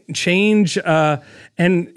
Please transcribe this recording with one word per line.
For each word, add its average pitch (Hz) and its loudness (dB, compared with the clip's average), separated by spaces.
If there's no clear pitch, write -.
change, 202 0
uh, 156 0
and 175 0